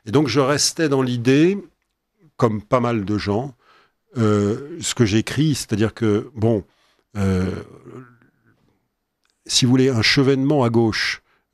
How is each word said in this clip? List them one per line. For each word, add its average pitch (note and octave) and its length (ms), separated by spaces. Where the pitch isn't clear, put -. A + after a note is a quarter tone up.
Et A2 60
donc, C#3 180
je A#2+ 120
restais C#3+ 500
dans C#3 100
l'idée, C3 560
comme A2 240
pas B2+ 200
mal A#2 260
de G#2 100
gens, G#2 380
euh, A2 640
ce - 120
que B2 120
j'écris, A2+ 480
c'est-à-dire G#2+ 400
que, A2 400
bon, A2 300
euh, F#2+ 300
si - 180
vous A#2+ 60
voulez, C3 180
un A#2 140
Chevènement C#3 600
à A#2 60
gauche, A#2 520